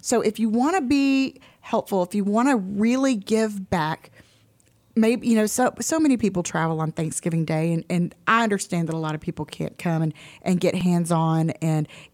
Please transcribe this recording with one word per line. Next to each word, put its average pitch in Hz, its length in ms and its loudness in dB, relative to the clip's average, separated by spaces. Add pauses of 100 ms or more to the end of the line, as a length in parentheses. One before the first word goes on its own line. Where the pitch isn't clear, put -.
So 233 200 0
if 214 200 -2
you 226 80 0
wanna 269 320 2
be 269 600 0 (200)
helpful, 202 420 -2
if 180 100 -4
you 202 120 0
wanna 233 320 2
really 233 580 0
give 214 560 -2
back, 160 400 -2 (840)
maybe, 226 320 2
you 226 80 4
know, 214 100 4
so, 254 340 0
so 320 200 0
many 285 160 4
people 190 260 0
travel 160 380 -2
on 156 100 -2
Thanksgiving 160 540 -2
Day, 160 280 0
and, 165 160 -2
and 175 260 -2 (120)
I 226 160 4
understand 190 460 -2
that 160 60 -4
a 165 40 -4
lot 156 160 -4
of 156 60 -8
people 156 240 -8
can't - 340 -10
come 165 240 -2
and, 156 100 -2 (300)
and 180 180 0
get 185 140 2
hands-on 165 760 2 (120)
and 156 240 0 (280)